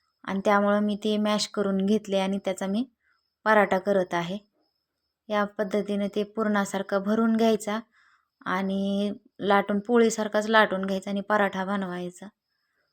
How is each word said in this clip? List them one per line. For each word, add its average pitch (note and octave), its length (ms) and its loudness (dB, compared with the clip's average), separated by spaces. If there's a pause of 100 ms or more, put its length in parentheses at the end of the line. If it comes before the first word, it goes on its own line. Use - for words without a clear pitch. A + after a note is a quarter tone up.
(240)
आणि G3 200 -4
त्यामुळं G3+ 360 4
मी G#3 160 -2
ते G#3+ 200 -2
मॅश G#3 300 0
करून G3 400 -2
घेतले G3+ 320 0
आणि F#3+ 260 -2
त्याचा F#3+ 220 -4
मी G#3+ 200 -2 (580)
पराठा G3+ 340 4
करत F#3 360 0
आहे. F3 240 -4 (880)
या G#3 160 0
पद्धतीने G3+ 640 -2
ते G#3 140 -2
पुरणासारखा G3+ 760 -2
भरून A3 380 2
घ्यायचा A3+ 440 0 (680)
आणि G3 680 -2 (280)
लाटून, G3+ 380 2
पोळीसारखाच G#3+ 680 0
लाटून G3+ 380 2
घ्यायचा F#3+ 260 -4
आणि G3+ 100 -4
पराठा G3 440 0
बनवायचा. F3+ 640 -6 (680)